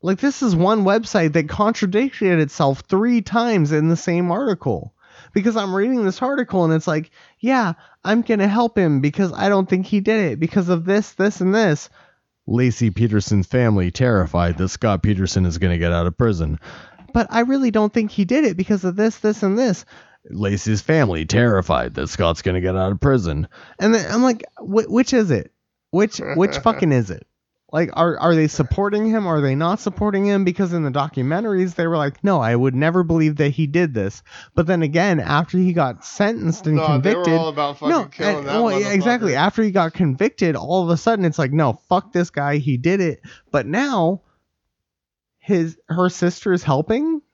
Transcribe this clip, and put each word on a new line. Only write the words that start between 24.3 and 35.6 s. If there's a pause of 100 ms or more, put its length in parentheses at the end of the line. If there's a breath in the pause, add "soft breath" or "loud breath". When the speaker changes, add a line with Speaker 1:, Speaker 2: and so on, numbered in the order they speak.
Speaker 1:
"Wh-,
which
is
it? (400)
Which, (140)
which
Speaker 2:
<laughs>
Speaker 1:
fucking
is
it?" (480)
Like,
are,
are
they
supporting
him?
Are
they
not
supporting
him?
Because
in
the
documentaries,
they
were
like,
"No,
I
would
never
believe
that
he
did
this." (300 loud breath)
But
then
again,
after
he